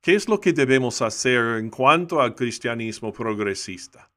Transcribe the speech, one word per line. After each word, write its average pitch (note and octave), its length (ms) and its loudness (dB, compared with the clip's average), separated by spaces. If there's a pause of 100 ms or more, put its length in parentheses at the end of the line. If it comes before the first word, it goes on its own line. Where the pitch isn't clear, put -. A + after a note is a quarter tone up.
¿Qué F3 140 4
es G#3 140 0
lo G#3+ 100 2
que F3+ 140 2
debemos C3+ 480 2
hacer A#2 580 0
en A2 120 -6
cuanto D#3+ 500 2
al A#2+ 140 2
cristianismo A#2 760 -6
progresista? G2+ 1080 -8